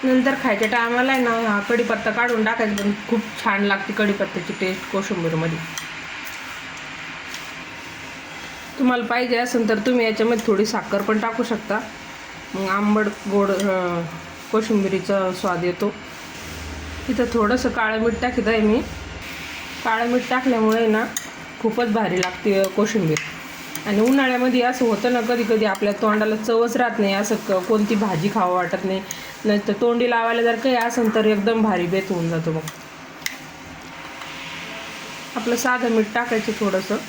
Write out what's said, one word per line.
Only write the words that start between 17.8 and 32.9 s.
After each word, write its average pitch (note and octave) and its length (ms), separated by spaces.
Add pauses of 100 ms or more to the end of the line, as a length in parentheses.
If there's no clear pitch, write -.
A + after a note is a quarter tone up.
मीठ A3+ 240
टाकत B3 260
आहे A3 120
मी. G#3+ 200 (1040)
काळं A3+ 220
मीठ B3 240
टाकल्यामुळे A#3 560
ना, A3 180 (560)
खूपच A#3 280
भारी G3 340
लागते F#3+ 420
कोशिंबीर. F#3+ 540 (680)
आणि G#3 140
उन्हाळ्यामध्ये B3+ 640
असं B3+ 220
होतं A3+ 280
ना, A#3+ 80
कधी A#3+ 220
कधी G#3+ 220
आपल्या G#3 280
तोंडाला G#3+ 440
चवच A#3 400
राहत A#3 220
नाही, G3 160
असं G#3 200
क-, G#3 180
कोणती G#3 420
भाजी G3 400
खावं F3+ 200
वाटत F3+ 300
नाही, F#3+ 180 (420)
नाही G#3 240
तर G#3+ 40
तोंडी A#3+ 380
लावायला A#3 320
जर A#3 140
काही B3 200
असेल A#3 380
तर A3 100
एकदम G#3+ 380
भारी F#3 240
बेत F#3+ 220
होऊन E3+ 200
जातो. E3 240
मग D#3+ 80 (2750)